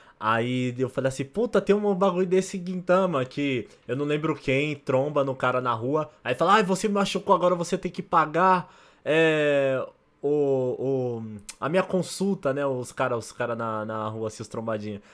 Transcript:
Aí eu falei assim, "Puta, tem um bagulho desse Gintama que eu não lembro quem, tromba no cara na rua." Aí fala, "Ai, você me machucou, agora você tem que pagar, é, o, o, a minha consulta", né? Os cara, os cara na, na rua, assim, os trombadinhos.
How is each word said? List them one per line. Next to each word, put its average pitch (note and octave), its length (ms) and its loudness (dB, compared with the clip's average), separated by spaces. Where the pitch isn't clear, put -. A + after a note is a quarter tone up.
Aí A#2+ 600 0
eu B2 100 0
falei C3 200 -2
assim, C3 160 -6
"Puta, G#3 360 0
tem G3 140 2
um G#3 180 0
bagulho F#3 320 2
desse F#3 320 0
Gintama F3+ 680 0
que C3 420 -2
eu B2 80 -2
não C#3+ 100 -2
lembro D3+ 300 0
quem, C#3 400 0
tromba C#3 480 0
no C3+ 120 -2
cara B2+ 260 0
na B2 120 0
rua." C#3+ 360 -2
Aí B2 100 0
fala, E3+ 220 4
"Ai, A3 80 4
você F#3 240 0
me G3+ 80 0
machucou, G3 400 2
agora F3+ 180 4
você F3 240 -2
tem F#3 140 -6
que F#3 100 -12
pagar, E3+ 720 2
é, D3 800 2
o, C#3+ 80 0
o, C3 960 0
a - 100 -2
minha F#3 140 2
consulta", F#3 720 -2
né? C#3+ 120 -2
Os C3 260 -4
cara, B2 260 -2
os A2+ 140 -8
cara A#2 240 -4
na, A2 300 -4
na A2 220 -6
rua, A2 200 -6
assim, - 140 -10
os A2 80 -12
trombadinhos. G#2+ 520 -6